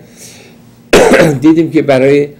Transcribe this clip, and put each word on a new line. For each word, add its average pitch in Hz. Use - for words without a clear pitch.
<clears throat> -
دیدیم 160
که 156
برای 139